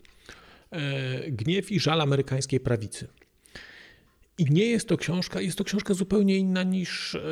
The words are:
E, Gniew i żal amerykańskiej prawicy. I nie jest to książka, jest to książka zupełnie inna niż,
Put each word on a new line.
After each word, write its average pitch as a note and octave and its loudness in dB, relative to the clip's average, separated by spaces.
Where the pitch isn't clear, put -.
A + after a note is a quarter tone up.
E, C#3 -4
Gniew E3 0
i F3+ 4
żal D#3 4
amerykańskiej C3+ 2
prawicy. A#2 -2
I E3+ 4
nie D#3 4
jest A#3 0
to E3 2
książka, F3+ -4
jest F#3 -4
to G3 -2
książka G3+ -2
zupełnie G3 2
inna F#3 2
niż, F#3 -2